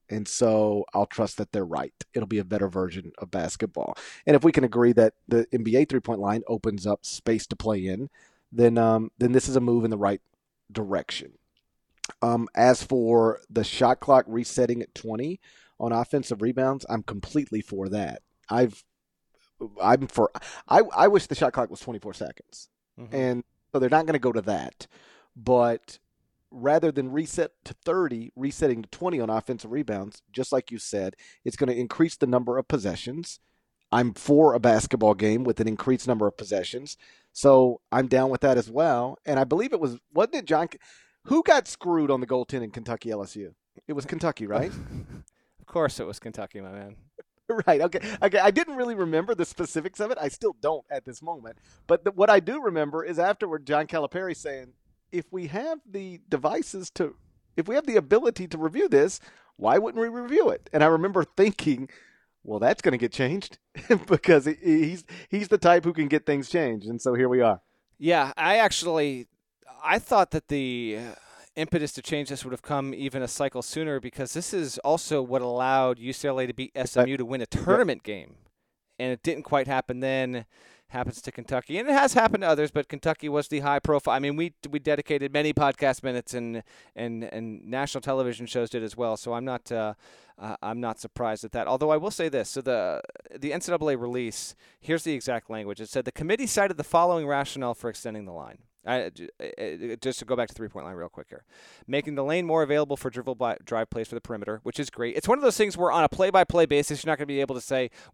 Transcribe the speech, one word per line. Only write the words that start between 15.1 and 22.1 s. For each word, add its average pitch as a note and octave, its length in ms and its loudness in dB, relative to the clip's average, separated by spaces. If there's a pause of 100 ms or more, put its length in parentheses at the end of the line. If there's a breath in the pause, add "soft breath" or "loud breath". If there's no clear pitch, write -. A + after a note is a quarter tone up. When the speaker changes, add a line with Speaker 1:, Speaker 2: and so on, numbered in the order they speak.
Speaker 1:
on A#2 140 -2
offensive A#2+ 480 -2
rebounds, C3 480 0
I'm A2 140 -4
completely A2 580 -4
for F#2+ 300 -6
that. F#2 320 -6 (260)
I've, A2+ 340 0 (1000)
I'm B2+ 260 4
for, A2+ 240 2 (360 loud breath)
I, E3+ 140 8 (160)
I E3 120 8
wish G3+ 180 4
the - 80 -6
shot C3+ 180 2
clock A#2+ 180 -2
was - 100 -16
twenty-four G#2+ 340 -10